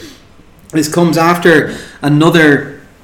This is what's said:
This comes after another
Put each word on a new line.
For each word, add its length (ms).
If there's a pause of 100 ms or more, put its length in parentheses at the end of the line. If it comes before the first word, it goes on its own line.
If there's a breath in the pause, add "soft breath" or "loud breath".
(720 loud breath)
This 200
comes 240
after 540 (320 loud breath)
another 720 (320)